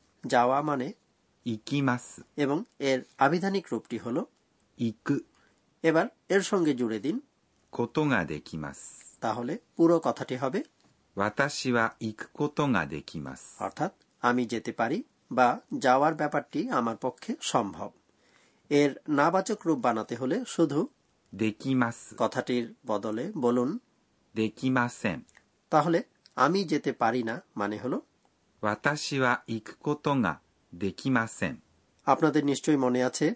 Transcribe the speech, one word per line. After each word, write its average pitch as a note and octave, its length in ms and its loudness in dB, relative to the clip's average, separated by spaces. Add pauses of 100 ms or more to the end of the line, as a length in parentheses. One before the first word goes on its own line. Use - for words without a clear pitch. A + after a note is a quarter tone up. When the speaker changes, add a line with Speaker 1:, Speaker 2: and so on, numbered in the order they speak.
(240)
Speaker 1:
যাওয়া B2+ 380 4
মানে D3 300 -2 (540)
Speaker 2:
"行 A2 200 -6
き C#3+ 160 -2
ま B2 160 0
す।" - 240 -16 (140)
Speaker 1:
এবং C#3+ 280 0 (140)
এর C3+ 260 0 (140)
আভিধানিক F3 520 2
রূপটি A2+ 280 -4
হলো B2+ 280 -4 (520)
Speaker 2:
"行 A2+ 160 -2 (100)
く।" C#3+ 140 0 (640)
Speaker 1:
এবার E3 240 4 (220)
এর F#3+ 140 4
সঙ্গে E3+ 320 2
জুড়ে A2 260 -2
দিন E3+ 200 -4 (520)
Speaker 2:
"こ A#2+ 100 -4
と D#3 200 -2
が A#2 240 2
で D2+ 140 -6
き - 180 -10
ま D2 120 -8
す।" - 120 -14 (380)
Speaker 1:
তাহলে A#2+ 380 -4 (180)
পুরো E3 240 6
কথাটি C3 360 -2
হবে C#3 260 -2 (540)
Speaker 2:
"私 B2+ 560 -2
は A2+ 180 2 (100)
行 A2 160 -6
く - 180 -12
こ D3 140 -2
と D3 180 -2
が F#2+ 220 2
で D2 140 -8
き - 200 -12
ま C2+ 120 -10
す।" - 100 -14 (140)
Speaker 1:
অর্থাৎ A#2+ 320 -4 (300)
আমি A#2+ 260 2
যেতে A2 260 -4
পারি B2+ 300 -2 (300)
বা B2 280 4 (180)
যাওয়ার C3+ 360 4
ব্যাপারটি D#3 560 -4
আমার A#2 260 0
পক্ষে - 440 -6
সম্ভব। G2+ 500 -2 (800)
এর C#3+ 380 4
নাবাচক E3+ 580 2
রূপ D#3 120 2
বানাতে A2+ 380 0
হলে C#3+ 320 -2
শুধু D#3+ 400 2 (480)
Speaker 2:
"で G#2+ 160 0
き C3+ 220 -4
ま A#2 180 2
す।" - 240 -14
Speaker 1:
কথাটির A#2+ 580 -2 (120)
বদলে A2 500 -2
বলুন B2 420 2 (580)
Speaker 2:
"で A2 120 0
き C3 220 -4
ま B2 180 2 (140)
せ F#2 140 -2
ん।" - 40 -10 (500)
Speaker 1:
তাহলে E3 320 4 (340)
আমি F3 280 2
যেতে D3 280 -2
পারি A#2+ 300 0
না A2+ 200 -6 (140)
মানে G#2 220 -4
হলো C#3 220 -4 (600)
Speaker 2:
"私 C#3 560 -2
は B2 180 4 (120)
行 A2+ 140 -4
く - 120 -16 (100)
こ D3 100 0
と D3 200 0
が F#2+ 200 2 (440)
で F#2+ 140 -2
き - 200 -4
ま A2+ 140 2 (140)
せ F2+ 100 0
ん।" - 40 -8 (520)
Speaker 1:
আপনাদের C#3+ 380 4
নিশ্চয়ই C#3+ 320 2
মনে B2+ 280 2
আছে, D3 320 0